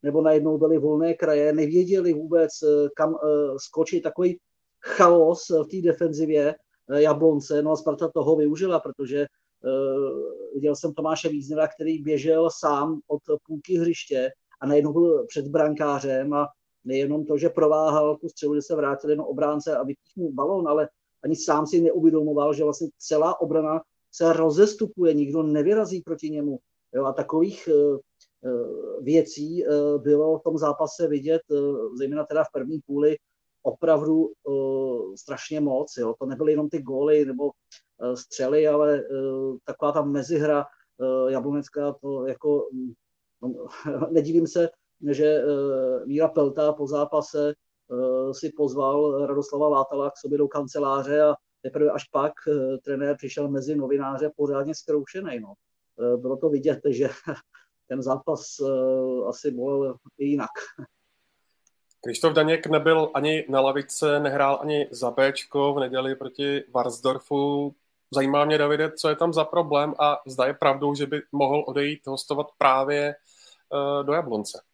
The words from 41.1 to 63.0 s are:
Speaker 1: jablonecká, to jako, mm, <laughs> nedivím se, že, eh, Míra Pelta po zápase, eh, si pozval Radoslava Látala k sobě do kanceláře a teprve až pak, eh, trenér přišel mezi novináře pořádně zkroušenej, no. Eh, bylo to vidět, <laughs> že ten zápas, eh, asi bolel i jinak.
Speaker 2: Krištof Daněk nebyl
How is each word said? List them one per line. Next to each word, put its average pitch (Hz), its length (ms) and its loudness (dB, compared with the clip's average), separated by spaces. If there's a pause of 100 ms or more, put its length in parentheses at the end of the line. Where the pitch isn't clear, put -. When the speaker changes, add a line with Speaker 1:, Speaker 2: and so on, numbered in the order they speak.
Speaker 1:
jablonecká, 143 720 -4
to 135 260 -6
jako, 143 460 -2
mm, 127 200 -8 (480)
<laughs> 143 680 -6
nedivím 165 360 2
se, 170 220 2 (420)
že, 143 140 2
eh, 139 800 0
Míra 147 220 0
Pelta 151 460 2
po 147 140 -4
zápase, 147 640 -2 (380)
eh, 131 420 -2
si 156 240 -8
pozval 143 680 0
Radoslava 143 420 0
Látala 143 440 0
k - 60 -18
sobě 143 200 -4
do 143 100 2
kanceláře 143 760 -2
a 151 140 4 (260)
teprve 147 300 0
až - 120 -4
pak, 147 300 -2 (140)
eh, 135 300 -2
trenér 143 400 -4
přišel 143 300 -6
mezi 139 280 -4
novináře 143 600 -2
pořádně 143 400 -4
zkroušenej, 151 640 -6
no. 101 140 -16 (460)
Eh, 120 180 0
bylo 127 200 -4
to 160 120 0
vidět, 143 340 0
<laughs> 147 60 0
že 127 200 0 (800)
ten 131 140 -6
zápas, 143 600 -4
eh, 131 680 0
asi 131 240 -4
bolel 131 440 -4 (220)
i 139 80 -4
jinak. 143 240 -2 (1500)
Speaker 2:
Krištof 120 320 0
Daněk 160 340 2
nebyl 156 460 2